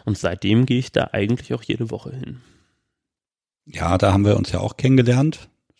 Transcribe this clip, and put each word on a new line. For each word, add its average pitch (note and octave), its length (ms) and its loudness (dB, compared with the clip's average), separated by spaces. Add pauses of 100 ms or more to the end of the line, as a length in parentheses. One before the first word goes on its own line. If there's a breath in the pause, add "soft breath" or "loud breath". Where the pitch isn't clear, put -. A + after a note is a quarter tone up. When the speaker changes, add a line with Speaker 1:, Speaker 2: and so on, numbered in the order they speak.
Speaker 1:
und G#2 120 -2
seitdem G2 480 0
gehe B2 140 0
ich - 140 -6
da - 180 0
eigentlich A2 420 -2
auch A#2+ 100 -8
jede A#2 280 -6
Woche - 240 -10
hin. C3 220 -14 (1300)
Speaker 2:
Ja, F2 320 -2
da G2 160 2
haben G2+ 100 4
wir G#2 140 4
uns - 160 -4
ja F2+ 80 -4
auch G#2+ 160 -6
kennengelernt. C3 720 2 (300)